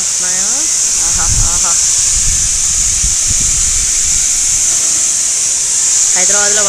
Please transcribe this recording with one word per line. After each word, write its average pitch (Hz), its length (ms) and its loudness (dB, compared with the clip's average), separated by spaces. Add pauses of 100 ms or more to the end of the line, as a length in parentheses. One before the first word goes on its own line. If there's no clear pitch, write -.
వస్తున్నాయో. - 480 -2 (580)
ఆహా, - 180 0 (280)
ఆహా. - 200 0 (4000)
హైదరాబాద్లో 208 540 2